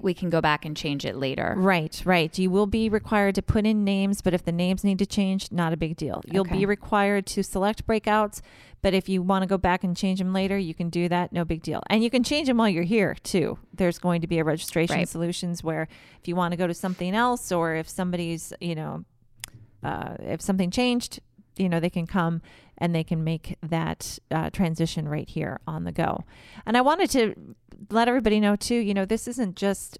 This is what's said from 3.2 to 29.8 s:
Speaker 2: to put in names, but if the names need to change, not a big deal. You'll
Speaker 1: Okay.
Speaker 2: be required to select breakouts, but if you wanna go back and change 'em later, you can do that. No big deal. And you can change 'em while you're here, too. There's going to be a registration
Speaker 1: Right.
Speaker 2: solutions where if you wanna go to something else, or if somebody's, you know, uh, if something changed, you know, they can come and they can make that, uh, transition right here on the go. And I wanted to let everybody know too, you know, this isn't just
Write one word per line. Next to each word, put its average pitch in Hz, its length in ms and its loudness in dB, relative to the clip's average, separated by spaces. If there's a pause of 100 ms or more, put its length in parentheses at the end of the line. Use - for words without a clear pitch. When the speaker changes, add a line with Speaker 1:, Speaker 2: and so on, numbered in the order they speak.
Speaker 2:
to 196 80 -2
put 214 240 2
in 214 180 2
names, 196 380 0
but 185 120 2
if 180 100 0
the 165 80 -2
names 180 320 0
need 196 160 2
to 196 60 0
change, 190 460 -2
not 170 200 0
a 170 40 -2
big 160 200 -4
deal. - 300 -6
You'll 185 160 2
Speaker 1:
Okay. 185 160 -2
Speaker 2:
be 196 80 2
required 202 600 2
to - 160 -2
select 196 440 -2
breakouts, 214 540 2 (420)
but 196 120 4
if 185 140 2
you 190 140 2
wanna 190 240 2
go 190 120 2
back 185 260 2
and 180 100 2
change 190 280 0
'em 185 100 0
later, 190 240 0
you 175 160 -2
can 170 160 -4
do 175 220 0
that. 175 220 0
No 170 120 0
big 160 180 -4
deal. - 280 -4
And 220 120 4
you 233 60 2
can 247 160 2
change 294 240 0
'em 247 80 4
while 226 140 4
you're 170 140 2
here, 196 380 2
too. - 360 0 (160)
There's 175 240 0
going 175 240 0
to 165 40 -4
be 170 120 0
a 160 60 2
registration 160 520 0
Speaker 1:
Right. 175 120 0
Speaker 2:
solutions 170 540 -4
where 160 240 -4 (340)
if - 60 -16
you 170 80 -4
wanna 175 220 0
go 180 100 0
to 170 80 0
something 185 400 -4
else, 240 380 0
or 165 220 2
if 160 140 -4
somebody's, 175 720 -4
you 170 140 -4
know, 156 300 -8 (800)
uh, - 380 -6
if 160 220 -6
something 190 280 2
changed, 247 500 0 (360)
you 190 120 2
know, 165 120 2
they 170 100 0
can 170 160 -4
come 165 360 0 (360)
and 170 160 2
they 160 100 2
can 160 200 -2
make 160 380 -4
that, - 560 -4 (120)
uh, 160 200 -2
transition 165 580 0
right 151 200 -6
here - 380 -6
on 160 180 -6
the 175 80 -6
go. - 320 -2 (420)
And 226 100 2
I 247 60 6
wanted 311 280 2
to 233 240 2 (560)
let 226 180 4
everybody 220 320 4
know 208 160 4
too, - 200 -2
you 202 180 0
know, 190 120 0
this 220 200 -2
isn't 240 300 -4
just - 440 -2